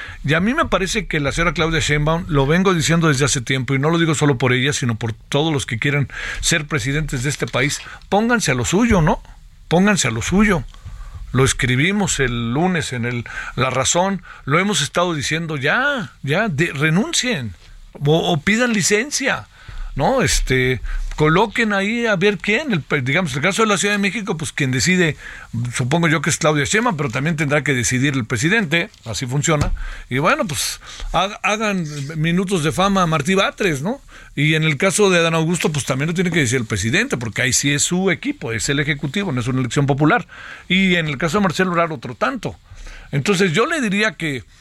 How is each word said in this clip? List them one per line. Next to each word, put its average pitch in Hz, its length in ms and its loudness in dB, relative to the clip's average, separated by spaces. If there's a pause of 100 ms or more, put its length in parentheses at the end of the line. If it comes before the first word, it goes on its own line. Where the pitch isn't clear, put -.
(220)
Y 143 120 0
a 165 60 2
mí 214 120 2
me 311 140 0
parece 190 400 0
que 165 120 -2
la 139 140 0
señora 160 220 0
Claudia 160 260 0
Sheinbaum, 151 480 0
lo 139 180 2
vengo 185 280 4
diciendo 165 340 2
desde 143 160 4
hace 135 160 2
tiempo, 131 340 -2
y 135 40 2
no 143 100 2
lo 170 100 4
digo 165 160 4
solo 143 220 2
por 123 160 2
ella, 127 220 2
sino 117 220 -2
por 110 180 -4
todos 156 360 -2
los 143 140 -2
que 113 140 -4
quieren 143 300 0 (320)
ser 160 260 0
presidentes 143 560 -2
de 147 80 -2
este 139 160 -4
país, 127 340 0 (300)
pónganse 220 400 2
a 131 40 2
lo 123 120 0
suyo, 214 340 4
¿no? 156 220 2 (460)
Pónganse 185 400 4
a - 20 -2
lo 110 100 -4
suyo. 185 420 2 (720)
Lo 127 100 4
escribimos 139 800 2
el 120 320 -2
lunes 165 400 0
en 120 140 -2
el 120 180 -4 (320)
La 131 140 0
Razón, 170 520 0 (220)
lo 143 140 2
hemos 190 240 0
estado 175 320 0
diciendo, 156 420 -4
ya, 214 560 -2 (100)
ya, 170 260 0
de-, 165 260 0
renuncien. 160 800 0 (500)
O, 165 260 4
o 160 120 2
pidan 226 320 2
licencia, 208 720 0 (480)
¿no? 208 260 2
Este, 127 600 2 (340)
coloquen 202 560 2
ahí 214 320 0
a 220 120 2
ver 202 200 2
quién, 247 340 0
el, 165 140 0 (180)
digamos, 139 320 0
el 143 60 -4
caso 196 220 0
de 220 60 2
la 196 100 2
Ciudad 208 160 0
de 202 40 0
México, 202 380 -2
pues 156 160 -6
quien 139 180 -2
decide, 156 460 2 (560)
supongo 151 340 0
yo 160 140 2
que 147 80 -4
es 143 80 0
Claudia 151 300 2
Sheinbaum, 220 320 0
pero 147 100 -2
también 139 280 -2
tendrá 147 280 0
que 147 80 2
decidir 127 400 0
el 127 140 -2
presidente, 170 640 0 (160)
así 117 180 -6
funciona, 139 480 0 (380)
y 123 80 0
bueno, 240 260 2
pues - 340 -6 (360)
ha-, 190 280 -2
hagan 202 440 -2 (300)
minutos 170 480 0
de 160 80 0
fama 190 280 2
a 175 60 2
Martí 160 280 0
Batres, 190 460 0
¿no? 220 180 -4 (360)
Y 156 220 2
en 156 80 0
el 156 120 0
caso 196 320 2
de 180 120 4
Adán 165 120 2
Augusto, 165 400 0
pues 143 140 -2
también 139 220 0
lo 175 60 -2
tiene 180 160 0
que 165 100 2
decir 127 180 2
el 113 80 -4
presidente, 123 500 0
porque 117 240 -4
ahí 123 140 2
sí 143 180 0
es 143 100 0
su 185 280 0
equipo, 165 420 -4
es 113 160 -4
el 143 100 0
ejecutivo, 151 540 -2
no 123 80 -2
es 113 80 -4
una 131 120 0
elección 131 260 0
popular. 160 420 2 (400)
Y 185 280 4
en 160 100 0
el 143 100 -6
caso 170 220 0
de 208 60 2
Marcelo 185 260 0
Ebrard, 170 220 0
otro 127 220 -10
tanto. 214 440 -4 (520)
Entonces 170 440 0
yo 214 100 4
le 330 160 -2
diría 214 320 0
que, 147 320 -6 (160)